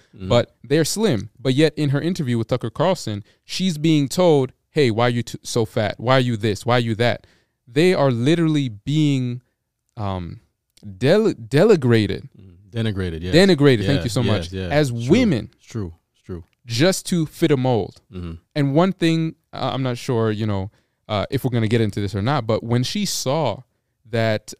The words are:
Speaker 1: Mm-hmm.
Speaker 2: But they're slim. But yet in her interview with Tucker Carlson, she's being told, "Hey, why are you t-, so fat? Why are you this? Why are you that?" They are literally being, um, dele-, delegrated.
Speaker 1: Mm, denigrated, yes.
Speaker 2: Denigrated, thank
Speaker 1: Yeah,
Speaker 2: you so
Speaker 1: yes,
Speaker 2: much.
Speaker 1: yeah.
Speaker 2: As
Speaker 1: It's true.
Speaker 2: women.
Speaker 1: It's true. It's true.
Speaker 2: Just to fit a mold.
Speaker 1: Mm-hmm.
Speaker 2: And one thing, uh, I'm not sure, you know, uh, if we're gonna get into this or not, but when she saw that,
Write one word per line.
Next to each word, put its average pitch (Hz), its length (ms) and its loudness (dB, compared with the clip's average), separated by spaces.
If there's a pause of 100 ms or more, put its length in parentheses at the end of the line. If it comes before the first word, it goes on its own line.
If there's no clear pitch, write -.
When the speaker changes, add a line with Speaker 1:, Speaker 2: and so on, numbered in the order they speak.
(160)
Speaker 1:
Mm-hmm. 92 140 -10
Speaker 2:
But 120 340 2
they're 147 220 2
slim. 143 440 -2 (100)
But 131 140 -2
yet 147 240 2
in 151 120 -2
her 139 120 0
interview 139 360 -2
with 113 100 -2
Tucker 120 220 -4
Carlson, 127 540 -4 (200)
she's 180 340 -4
being 151 300 2
told, 147 460 2 (160)
"Hey, 139 200 2
why 117 180 2
are - 20 2
you 120 140 -2
t-, - 200 -10
so 117 220 -2
fat? 107 340 -4
Why 123 180 2
are - 40 4
you 123 160 -2
this? 107 280 -4
Why 120 120 2
are - 20 2
you 113 160 -2
that?" 117 320 -2 (400)
They 156 260 2
are 139 180 2
literally 147 580 0
being, 131 720 0 (560)
um, 95 420 -6 (580)
dele-, 180 380 2
delegrated. 123 960 2 (100)
Speaker 1:
Mm, 90 160 -20 (160)
denigrated, 95 500 -4
yes. 90 140 -4
Speaker 2:
Denigrated, 147 500 6
thank 139 140 2
Speaker 1:
Yeah, - 40 -4
Speaker 2:
you 120 60 -4
so 127 120 -2
Speaker 1:
yes, 117 100 0
Speaker 2:
much. 92 220 -2
Speaker 1:
yeah. 95 160 -6
Speaker 2:
As 143 200 0
Speaker 1:
It's 117 160 -6
true. 135 60 2
Speaker 2:
women. 208 460 2
Speaker 1:
It's - 80 -20
true. 92 280 -8 (200)
It's - 100 -20
true. 87 200 -12 (220)
Speaker 2:
Just 131 420 0
to 170 180 0
fit 156 260 0
a 139 60 4
mold. 123 440 -2 (100)
Speaker 1:
Mm-hmm. 87 220 -10 (220)
Speaker 2:
And 143 180 0
one 180 200 4
thing, 165 420 0 (160)
uh, 120 220 -4
I'm 131 100 -4
not 123 140 -4
sure, 113 340 -2
you 107 140 -4
know, 98 260 -4 (380)
uh, 101 200 -2
if - 140 -4
we're 123 80 -2
gonna 113 160 0
get 113 140 2
into 107 180 -2
this 101 160 -6
or 98 60 -2
not, 120 260 -2
but 110 160 -2
when 120 200 0
she 208 220 -2
saw 131 580 -4 (460)
that, 113 500 -2